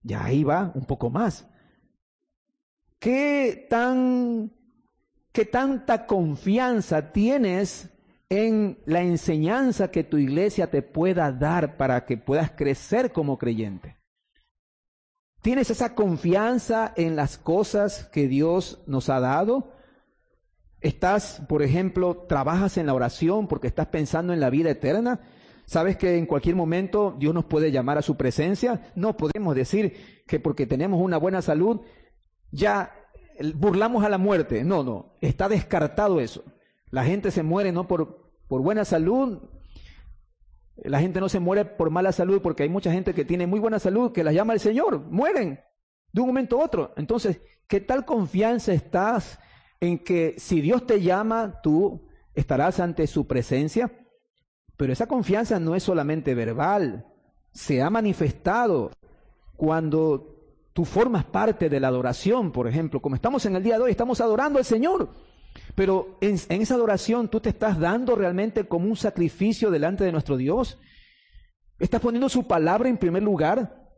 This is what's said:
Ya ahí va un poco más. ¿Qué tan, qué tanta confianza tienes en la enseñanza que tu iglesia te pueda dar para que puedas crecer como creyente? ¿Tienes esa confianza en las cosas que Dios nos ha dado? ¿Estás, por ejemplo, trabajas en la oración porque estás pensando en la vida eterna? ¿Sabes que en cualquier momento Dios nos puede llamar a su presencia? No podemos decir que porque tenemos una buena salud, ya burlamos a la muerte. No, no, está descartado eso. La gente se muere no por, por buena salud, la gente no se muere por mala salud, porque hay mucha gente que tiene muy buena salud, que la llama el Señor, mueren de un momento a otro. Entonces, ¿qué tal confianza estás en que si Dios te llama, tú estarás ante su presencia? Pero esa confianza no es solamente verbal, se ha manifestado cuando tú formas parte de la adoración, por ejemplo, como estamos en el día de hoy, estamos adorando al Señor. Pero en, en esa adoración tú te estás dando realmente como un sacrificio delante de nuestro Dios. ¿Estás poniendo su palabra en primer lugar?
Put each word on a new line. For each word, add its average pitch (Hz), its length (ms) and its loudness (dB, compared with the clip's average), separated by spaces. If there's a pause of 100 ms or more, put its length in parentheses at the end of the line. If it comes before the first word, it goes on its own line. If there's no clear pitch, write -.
Ya 104 220 -6
ahí 135 180 2
va 170 320 0
un 131 120 -6
poco 120 240 -4
más. 185 360 -2 (1500)
¿Qué 277 720 0
tan, 247 800 0 (840)
qué 220 120 2
tanta 247 600 0
confianza 185 1040 0
tienes 208 800 0 (400)
en 214 560 0
la 170 160 2
enseñanza 180 880 0
que 165 140 0
tu - 120 -2
iglesia 160 540 0
te 143 100 0
pueda 165 500 0
dar 147 460 -2
para 127 300 0
que 123 100 -2
puedas 147 360 0
crecer 208 600 -2
como 143 240 -2
creyente? 110 640 -6 (1400)
¿Tienes 247 280 0
esa 240 240 -2
confianza 214 1040 0
en 165 200 0
las 147 200 -2
cosas 202 760 -2
que 143 160 2
Dios 160 580 0
nos 135 240 -2
ha 131 100 2
dado? 175 520 0 (1080)
¿Estás, 185 680 -2
por 151 140 0
ejemplo, 180 680 0
trabajas 170 480 0
en 170 100 0
la 139 80 2
oración 165 540 0
porque - 180 -4
estás 156 200 -2
pensando 165 460 -2
en 170 80 0
la 131 100 2
vida 156 200 2
eterna? 220 500 -2 (440)
¿Sabes 185 320 0
que 180 200 2
en 170 100 0
cualquier 160 280 0
momento 185 640 0
Dios 147 160 0
nos 170 120 -2
puede 156 260 2
llamar 135 260 0
a 147 40 0
su 139 140 -2
presencia? 185 800 -2
No 202 220 -2
podemos 156 400 -2
decir 180 720 -2
que 156 120 -2
porque 143 280 -2
tenemos 165 340 0
una 180 160 2
buena 180 260 0
salud, 185 380 2 (680)
ya 202 440 0 (600)
burlamos 202 500 2
a 214 40 2
la 202 100 2
muerte. 170 460 2
No, 165 200 2
no, 110 360 -8
está 160 280 0
descartado 190 720 0
eso. - 240 -6 (460)
La 127 140 -2
gente 196 260 0
se 175 120 -2
muere 180 300 0
no 175 140 -2
por, - 460 -4 (140)
por 131 160 -2
buena 208 220 2
salud, 196 580 0 (1300)
la 139 240 -2
gente 185 200 0
no 190 80 0
se 190 120 0
muere 190 240 2
por 165 260 -2
mala 185 220 2
salud, 190 280 2
porque 165 220 -2
hay 143 60 2
mucha 180 240 0
gente 180 200 -2
que 156 120 -2
tiene 175 240 0
muy 196 100 0
buena 220 220 0
salud, 233 320 2
que 180 120 0
la 151 80 2
llama 214 220 2
el 214 60 2
Señor, 240 400 2
mueren 185 600 -2 (520)
de 202 80 0
un 254 80 2
momento 254 320 0
a 311 40 4
otro. 220 320 -2
Entonces, 202 440 -2 (260)
¿qué 202 140 0
tal 254 260 -2
confianza 220 640 0
estás 190 680 -2 (420)
en 175 180 0
que 165 400 0
si 170 240 0
Dios 240 240 2
te 214 160 2
llama, 208 600 0
tú 160 460 2 (240)
estarás 139 480 0
ante 170 260 0
su 143 200 -2
presencia? 143 680 -2 (840)
Pero 131 160 -2
esa 226 160 -2
confianza 214 520 0
no 165 140 0
es 185 80 0
solamente 151 520 0
verbal, 120 720 -2 (460)
se - 300 -2
ha 160 80 0
manifestado 196 1040 0 (640)
cuando 156 800 0 (360)
tú 170 120 0
formas 220 400 2
parte 208 440 0
de 143 120 0
la 135 80 2
adoración, 131 640 0
por 123 140 -2
ejemplo, 156 360 -2
como 135 140 -2
estamos 254 280 -2
en 190 120 0
el 185 80 -2
día 226 120 2
de 320 80 2
hoy, 247 60 4
estamos 233 300 -2
adorando 254 380 2
al 254 60 2
Señor. 277 460 0 (640)
Pero 190 460 0
en, 202 160 2 (120)
en 185 140 0
esa 226 120 0
adoración 226 540 2
tú 220 120 -2
te - 80 -2
estás 202 320 0
dando 233 340 2
realmente 202 540 0
como 175 180 -2
un 220 100 0
sacrificio 202 760 0
delante 175 340 0
de 180 80 2
nuestro 147 240 -2
Dios. 160 420 -2 (1000)
¿Estás 220 220 -2
poniendo 240 280 0
su - 180 0
palabra 180 420 2
en 233 100 0
primer 180 240 0
lugar? 196 760 0